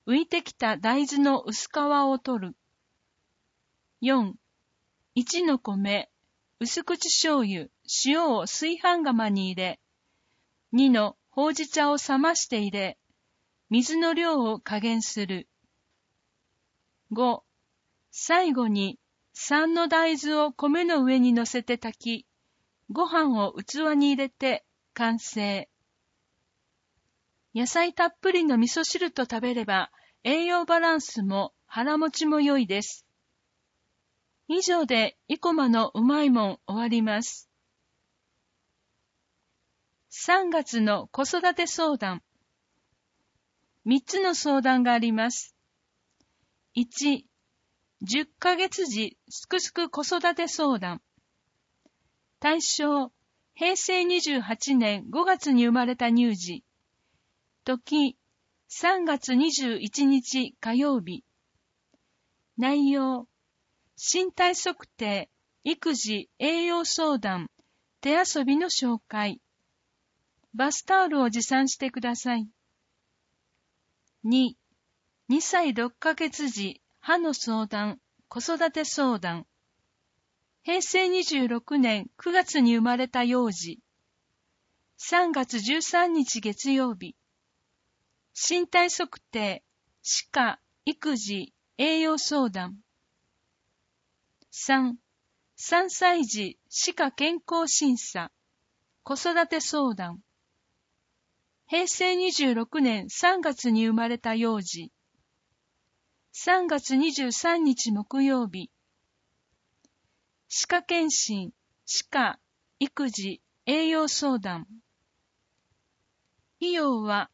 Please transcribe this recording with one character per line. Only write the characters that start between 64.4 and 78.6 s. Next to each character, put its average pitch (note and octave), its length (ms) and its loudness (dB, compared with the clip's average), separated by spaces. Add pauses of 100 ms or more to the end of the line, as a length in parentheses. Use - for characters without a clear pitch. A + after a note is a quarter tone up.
測 - 400 -6
定、 G#3 340 -4 (320)
育 D#4+ 320 -2
児、 G#3+ 340 -4 (120)
栄 E4 240 0
養 E4+ 200 0
相 D#4 340 0
談、 F#3+ 300 -4 (520)
手 C#4 100 -2
遊 D#4+ 340 0
び C#4 120 4
の F4 100 2
紹 A#3+ 400 -2
介。 G#3 340 -4 (1120)
バ C4+ 200 -2
ス - 120 -6
タ F#4+ 200 4
オ F4 40 0
ル C#4+ 140 2
を A#3+ 80 2
持 A3+ 120 -2
参 C4+ 260 2
し - 80 -6
て C4 160 -4
く B3 80 -8
だ A#3+ 160 -4
さ A#3+ 200 -4
い。 A3 120 -4 (1800)
二、 B3 340 2 (680)
二 C#4 120 2
歳 E4+ 340 0
六 A#3+ 220 -4
ヶ D#4+ 180 0
月 D4+ 340 -4
児、 G3 340 -8 (160)
歯 E4+ 200 0
の D#4+ 160 -2
相 A3 320 -4
談、 G#3 340 -6 (280)
子 A#3+ 120 -10
育 E4 320 -2